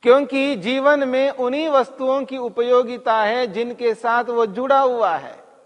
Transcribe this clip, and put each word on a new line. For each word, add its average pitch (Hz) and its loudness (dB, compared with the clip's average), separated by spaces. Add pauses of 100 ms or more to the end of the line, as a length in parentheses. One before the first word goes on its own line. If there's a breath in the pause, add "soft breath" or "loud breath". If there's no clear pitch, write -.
क्योंकि 269 2
जीवन 269 0
में 262 0
उन्हीं 262 -4
वस्तुओं 269 0
की 262 -10
उपयोगिता 240 0
है 240 0
जिनके 233 -4
साथ 233 -2
वो 233 0
जुड़ा 254 0
हुआ 233 2
है। 131 -12 (220)